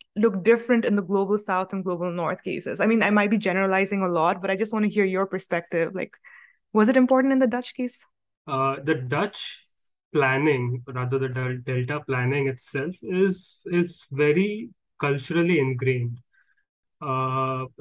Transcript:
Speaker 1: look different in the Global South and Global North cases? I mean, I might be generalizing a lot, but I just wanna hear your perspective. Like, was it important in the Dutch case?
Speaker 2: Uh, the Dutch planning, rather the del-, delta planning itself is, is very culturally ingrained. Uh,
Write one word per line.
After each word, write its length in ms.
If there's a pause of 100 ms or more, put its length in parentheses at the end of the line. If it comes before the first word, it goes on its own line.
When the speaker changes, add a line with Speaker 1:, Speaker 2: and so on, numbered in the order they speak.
(160)
Speaker 1:
look 280
different 400
in 120
the 80
Global 340
South 340
and 120
Global 280
North 320
cases? 360
I 80
mean, 160
I 80
might 180
be 80
generalizing 640
a 60
lot, 340
but 80
I 60
just 180
wanna 140
hear 180
your 220
perspective. 680
Like, 240 (560)
was 160
it 80
important 360
in 60
the 80
Dutch 280
case? 280 (440)
Speaker 2:
Uh, 360
the 120
Dutch 720 (440)
planning, 760
rather 320
the 100
del-, 340
delta 400
planning 440
itself 560
is, 640
is 440
very 580 (300)
culturally 600
ingrained. 600 (800)
Uh, 680 (160)